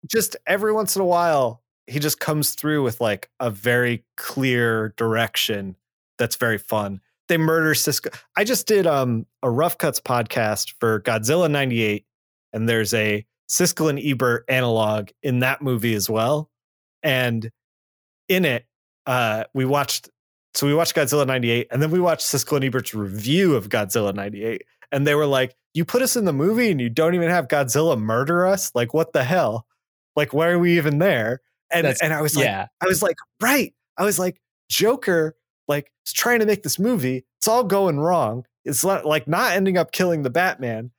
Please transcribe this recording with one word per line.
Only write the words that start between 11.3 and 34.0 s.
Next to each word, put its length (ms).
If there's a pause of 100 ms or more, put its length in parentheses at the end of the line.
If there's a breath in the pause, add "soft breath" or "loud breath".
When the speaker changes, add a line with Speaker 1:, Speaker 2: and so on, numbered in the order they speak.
Speaker 1:
ninety-eight, 560 (460)
and 160
there's 260
a 300 (240)
Siskel 420
and 80
Ebert 500
analog 600 (140)
in 160
that 220
movie 320
as 160
well. 400 (520)
And 480 (800)
in 160
it, 220 (400)
uh, 380 (100)
we 100
watched, 440 (460)
so 140
we 60
watched 200
Godzilla 320
ninety-eight, 460
and 100
then 80
we 80
watched 280
Siskel 300
and 80
Ebert's 300
review 600
of 120
Godzilla 460
ninety-eight, 480 (300 soft breath)
and 140
they 100
were 100
like, 300 (160)
"You 120
put 180
us 120
in 120
the 60
movie 380
and 100
you 100
don't 260
even 140
have 180
Godzilla 500
murder 480
us? 280
Like, 200
what 180
the 120
hell?" 420 (500)
Like, 160
why 160
are 100
we 180
even 220
there? 420 (320)
And, 120
Speaker 2:
That's, 180
Speaker 1:
and 100
I 100
was 140
like, 100
Speaker 2:
yeah. 220 (120)
Speaker 1:
I 60
was 160
like, 140 (240)
"Right." 340 (220)
I 80